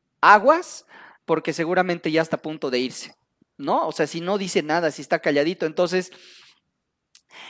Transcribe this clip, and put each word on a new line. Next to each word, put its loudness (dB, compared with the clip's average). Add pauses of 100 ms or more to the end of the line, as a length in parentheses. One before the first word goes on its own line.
(200)
aguas, 4 (380)
porque -2
seguramente -2
ya 2
está -4
a -8
punto -6
de 0
irse", -8 (420)
¿no? -2
O -6
sea, -2
si -10
no -2
dice -2
nada, 0
si -8
está -2
calladito. 0
Entonces, -2 (1400)